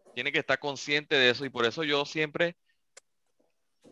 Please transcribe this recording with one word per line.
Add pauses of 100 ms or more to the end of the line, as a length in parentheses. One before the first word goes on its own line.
(140)
tiene
que
estar
consciente
de
eso,
y
por
eso
yo
siempre (1300)